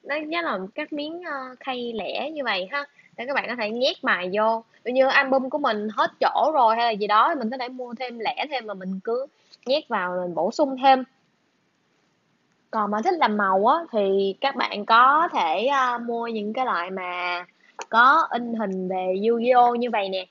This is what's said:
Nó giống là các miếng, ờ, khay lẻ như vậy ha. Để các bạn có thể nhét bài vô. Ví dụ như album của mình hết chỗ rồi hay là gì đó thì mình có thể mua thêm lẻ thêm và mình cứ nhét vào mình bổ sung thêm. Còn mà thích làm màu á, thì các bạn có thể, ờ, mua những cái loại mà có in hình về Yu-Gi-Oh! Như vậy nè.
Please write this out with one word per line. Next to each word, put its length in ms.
Nó 120
giống 280
là 160
các 180
miếng, 300
ờ, 360
khay 360
lẻ 360
như 120
vậy 280
ha. 140
Để 80
các 80
bạn 140
có 80
thể 140
nhét 340
bài 300
vô. 300
Ví 80
dụ 20
như 140
album 420
của 80
mình 300
hết 220
chỗ 340
rồi 220
hay 100
là 60
gì 160
đó 260
thì 60
mình 100
có 80
thể 120
mua 300
thêm 200
lẻ 300
thêm 160
và 80
mình 300
cứ 240
nhét 220
vào 340
mình 140
bổ 160
sung 320
thêm. 200
Còn 200
mà 100
thích 120
làm 240
màu 300
á, 100
thì 500
các 140
bạn 300
có 480
thể, 320
ờ, 320
mua 300
những 260
cái 120
loại 260
mà 540
có 420
in 220
hình 360
về 320
Yu-Gi-Oh! 540
Như 140
vậy 200
nè. 220